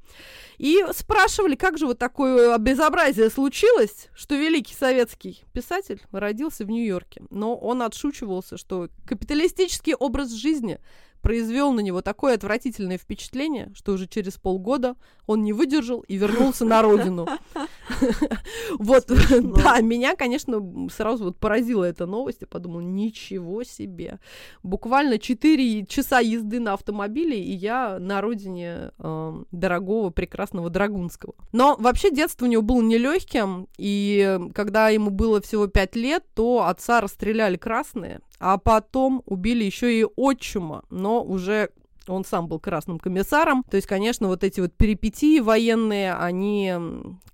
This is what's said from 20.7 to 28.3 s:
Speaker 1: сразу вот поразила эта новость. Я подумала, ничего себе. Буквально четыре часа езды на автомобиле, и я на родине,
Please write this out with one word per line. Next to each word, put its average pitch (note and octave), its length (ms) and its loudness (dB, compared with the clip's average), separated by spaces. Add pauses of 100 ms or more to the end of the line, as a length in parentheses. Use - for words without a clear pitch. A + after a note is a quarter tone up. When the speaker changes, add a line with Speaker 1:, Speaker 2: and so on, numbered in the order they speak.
Speaker 1:
сразу A3 300 -2
вот F3+ 120 -6
поразила A3 460 0
эта F3 220 -4
новость. A3+ 360 -6
Я - 60 -16
подумала, F3 340 -10
ничего F#3+ 840 -6
себе. F#3+ 560 -14 (440)
Буквально A3+ 560 2
четыре B3 640 2
часа C4 340 0
езды A3+ 400 0
на G#3+ 140 -2
автомобиле, G#3+ 680 -4
и F3+ 120 -6
я G#3 460 -4
на G3 220 -2
родине, F#3 800 -6